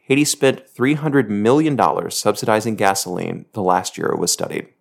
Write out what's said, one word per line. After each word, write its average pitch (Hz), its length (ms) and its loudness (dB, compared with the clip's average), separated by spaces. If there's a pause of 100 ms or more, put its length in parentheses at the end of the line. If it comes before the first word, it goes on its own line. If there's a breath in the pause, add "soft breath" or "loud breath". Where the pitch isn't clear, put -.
Haiti 139 200 2
spent - 460 0
three 131 240 0
hundred 139 380 0
million 131 440 2
dollars 92 400 0
subsidizing 107 600 0
gasoline 90 760 -4
the 104 100 -6
last 90 340 0
year 80 120 -2
it 80 100 -2
was 85 120 -2
studied. - 360 -6 (140)